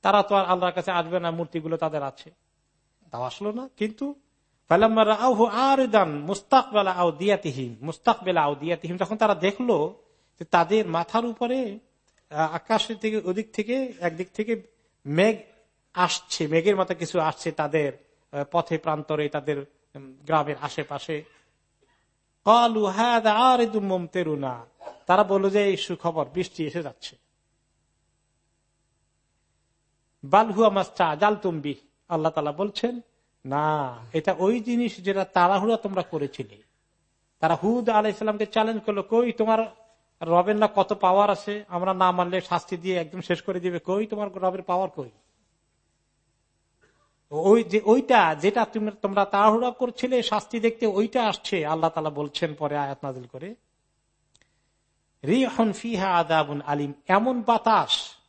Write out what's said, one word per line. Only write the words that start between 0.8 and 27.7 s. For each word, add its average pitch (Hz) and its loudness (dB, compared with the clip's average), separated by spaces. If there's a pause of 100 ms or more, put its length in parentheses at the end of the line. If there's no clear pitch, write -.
আসবে 175 -2
না, 170 -2
মূর্তিগুলো 165 -6
তাদের 156 -4
আছে, 139 -12 (800)
তাও 120 -8
আসলো 202 -6
না। 254 -10
কিন্তু 220 -6 (540)
ফালাম্মা 220 6
রাআউহু 220 4
আরিদান 226 4 (100)
মুস্তাকবালা 202 2
আওদিয়াতিহিম, 170 -2
মুস্তাকবিলা 170 0
আওদিয়াতিহিম, 160 -4
যখন 185 -4
তারা 214 2
দেখলো 190 -2 (340)
যে 170 -14
তাদের 180 2
মাথার 170 -2
উপরে, 233 -4 (520)
আ, 151 -2
আকাশের 202 -2
থেকে, 220 -2
ওদিক 196 -4
থেকে, 240 -4
একদিক 175 -4
থেকে 214 -4 (440)
মেঘ 185 2 (580)
আসছে, - -2
মেঘের 165 2
মতো 185 -2
কিছু 170 -4
আসছে 156 -4
তাদের, 151 -2 (400)
আ, 143 -6
পথে 165 -2
প্রান্তরে, 151 -4
তাদের, 143 -6 (280)
উম, 139 -20 (100)
গ্রামের 147 0
আশেপাশে। 151 -8 (1160)
ক্বালু 226 4
হাযা 220 2
আরিদুম 226 2
মুমতিরুনা, 156 -4 (400)
তারা 190 4
বলল 196 0
যে 202 2
এই 196 2
সুখবর, 165 -4
বৃষ্টি 165 -6
এসে 165 -8
যাচ্ছে। - -14 (3000)